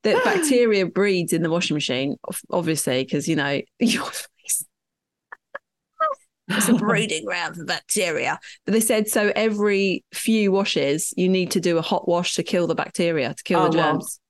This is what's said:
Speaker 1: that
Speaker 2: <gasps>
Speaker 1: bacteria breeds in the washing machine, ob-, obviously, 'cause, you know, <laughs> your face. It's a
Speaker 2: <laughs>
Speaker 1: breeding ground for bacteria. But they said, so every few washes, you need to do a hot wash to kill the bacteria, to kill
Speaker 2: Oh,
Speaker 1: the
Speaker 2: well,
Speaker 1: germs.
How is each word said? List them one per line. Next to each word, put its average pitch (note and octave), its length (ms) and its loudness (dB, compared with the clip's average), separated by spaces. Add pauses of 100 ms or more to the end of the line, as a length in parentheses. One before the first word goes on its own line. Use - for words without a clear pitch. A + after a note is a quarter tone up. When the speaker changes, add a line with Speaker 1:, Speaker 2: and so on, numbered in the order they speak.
Speaker 1:
that A4 200 2
Speaker 2:
<gasps> - 0 -
Speaker 1:
bacteria B3 600 2
breeds F#3 480 0
in D#3+ 100 0
the E3 60 0
washing E3+ 260 0
machine, C#3 400 -2 (120)
ob-, - 80 -10 (140)
obviously, D3+ 560 0
'cause, D3 220 -2
you D#3+ 80 0
know, C#3+ 340 -2
<laughs> - 100 -20
your A#3 260 2
face. - 600 -8 (1800)
It's G#3 180 0
a A#3 60 4
Speaker 2:
<laughs> G#3 140 2
Speaker 1:
breeding G#3+ 380 0
ground E3+ 300 -6
for E3 100 -10
bacteria. E3 720 -2 (260)
But G3 80 0
they A3 80 4
said, G#3+ 260 2
so G#3 280 2
every G#3 680 0 (100)
few G#3+ 380 2
washes, D#3+ 640 0
you F#3 140 2
need F#3 220 2
to F#3+ 80 2
do E3+ 180 2
a D#3+ 40 2
hot - 260 -2
wash F3 280 0
to E3 80 -2
kill F3 240 0
the E3 80 0
bacteria, D#3+ 580 -2
to - 100 -14
kill - 180 2
Speaker 2:
Oh, F3 80 4
Speaker 1:
the E3 80 2
Speaker 2:
well, D3+ 160 2
Speaker 1:
germs. - 260 -6 (100)